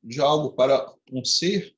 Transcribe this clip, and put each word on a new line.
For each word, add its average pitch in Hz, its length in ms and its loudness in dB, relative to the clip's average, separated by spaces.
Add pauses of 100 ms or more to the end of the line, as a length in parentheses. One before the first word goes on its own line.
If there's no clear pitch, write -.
de 120 160 -10
algo 147 320 2
para 131 420 0 (180)
um 127 120 -8
ser, - 540 -2